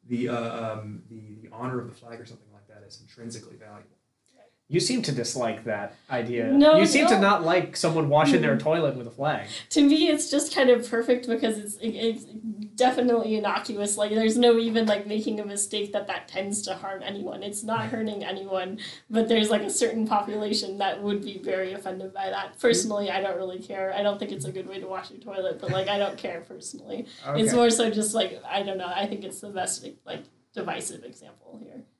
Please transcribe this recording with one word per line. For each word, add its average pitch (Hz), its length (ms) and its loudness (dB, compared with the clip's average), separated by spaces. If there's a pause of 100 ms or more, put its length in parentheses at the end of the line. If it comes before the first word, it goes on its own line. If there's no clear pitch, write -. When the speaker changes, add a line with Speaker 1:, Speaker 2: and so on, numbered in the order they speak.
Speaker 1:
the, 120 220 -2
uh, 117 500 -4
um, 107 320 -12
the, 107 360 -18
the - 80 -20
honor 123 240 -4
of - 100 -10
the - 60 -18
flag 117 240 -18
or 113 60 -16
something - 280 -20
like 104 140 -20
that 107 200 -20
as - 140 -20
intrinsically 113 540 -16
valuable. 104 340 -20 (760)
Speaker 2:
You 160 120 2
seem 247 240 0
to 156 80 -4
dislike 120 540 -4
that 151 280 -4 (160)
idea. 240 420 -2
Speaker 3:
No, 294 260 10
Speaker 2:
You - 100 8
seem 302 180 4
to 339 80 6
Speaker 3:
no. 196 80 6
Speaker 2:
not 196 220 4
like 170 340 2
someone 160 320 2
washing 143 320 6
their 117 140 2
Speaker 3:
Mm. 113 60 0
Speaker 2:
toilet 151 340 2
with 123 100 -8
a 113 60 -12
flag. 139 340 -2 (240)
Speaker 3:
To 294 180 6
me, 320 200 6
it's 302 240 0
just 285 240 0
kind 262 160 6
of 233 180 4
perfect 240 380 0
because 226 320 0
it's, - 160 -10
it, 226 160 -6
it's 226 320 -4 (520)
definitely 247 600 2
innocuous. 208 600 -2
Like, 208 140 0
there's 220 300 2
no 240 180 8
even, 226 300 2
like, 208 180 2
making 214 340 -2
a 208 60 -6
mistake 202 480 -4
that 190 140 -4
that - 200 -8
tends 196 360 -4
to 190 100 -6
harm 196 300 -10
anyone. 196 400 -8
It's 208 180 -8
not 220 240 -2
Speaker 1:
<laughs> 226 60 -6
Speaker 3:
hurting 220 340 -4
anyone, 190 540 -6 (280)
but 220 220 2
there's, 220 220 4
like, 214 100 2
a - 80 -4
certain 226 380 0
population 208 720 -2
that 196 240 -2
would 202 200 -2
be 196 140 -8
very 185 360 -4
offended 190 380 -10
by 190 200 -6
that. 196 280 -8
Personally, 214 520 2
I 190 100 -2
don't 185 160 -2
really 185 220 -6
care. 190 340 -4
I 202 80 -2
don't 202 160 2
think - 140 -6
it's 143 140 -8
a 185 60 -8
good 185 160 -8
way 196 120 -10
to 190 80 -12
wash 190 240 -10
your - 80 -20
toilet, 190 420 -6
but, 190 80 -6
like, 190 200 0
I 202 100 0
don't 196 180 -2
care 175 240 -8
personally. - 640 -12 (300)
It's 220 140 4
Speaker 2:
Okay. 240 60 2
Speaker 3:
more 240 140 8
so 226 220 4
just, 214 240 0
like, 214 340 0
I 196 140 -2
don't 190 160 -4
know. 180 80 -6
I 185 180 -2
think 208 200 -6
it's - 160 -12
the 208 100 -14
best, - 340 -4 (220)
like, - 160 -12 (320)
divisive - 480 -8
example - 580 -20
here - 220 -18 (160)